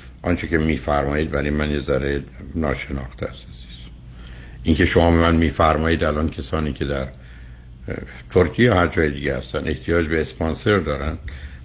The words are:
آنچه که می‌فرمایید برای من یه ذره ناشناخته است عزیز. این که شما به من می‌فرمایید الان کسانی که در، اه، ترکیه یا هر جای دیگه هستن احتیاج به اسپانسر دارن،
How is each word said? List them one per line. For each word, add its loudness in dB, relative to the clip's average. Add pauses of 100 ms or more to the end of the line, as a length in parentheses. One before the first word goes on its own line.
(220)
آنچه 0
که 2
می‌فرمایید 0
برای 0
من 0
یه 0
ذره -2 (320)
ناشناخته -4
است -14
عزیز. -16 (760)
این 4
که 4
شما 6
به 6
من 6
می‌فرمایید 2
الان 0
کسانی -4
که -6
در، -4
اه، -6 (1200)
ترکیه 4
یا 6
هر 6
جای 2
دیگه -2
هستن -4
احتیاج 0
به 0
اسپانسر 0
دارن، -2 (460)